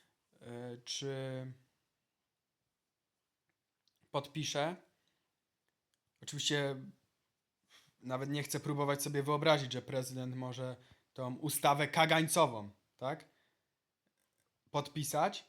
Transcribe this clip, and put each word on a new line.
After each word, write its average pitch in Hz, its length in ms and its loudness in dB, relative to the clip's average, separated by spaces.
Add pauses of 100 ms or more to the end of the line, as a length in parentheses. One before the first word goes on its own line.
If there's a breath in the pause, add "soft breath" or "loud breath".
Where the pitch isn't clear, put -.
(400 soft breath)
e, 123 440 -10
czy 135 600 -6 (2750)
podpisze. 147 640 -2 (1500)
Oczywiście 143 540 0 (1200 soft breath)
nawet 131 300 -4
nie 143 120 -2
chcę 143 180 -4
próbować 143 420 0
sobie 143 200 0
wyobrazić, 147 500 4
że 127 100 -6
prezydent 127 520 -4
może 127 420 -6 (420 soft breath)
tą 127 180 -4
ustawę 147 520 4
kagańcową, 156 840 4 (280)
tak, 139 260 -6 (1500)
podpisać. 151 800 0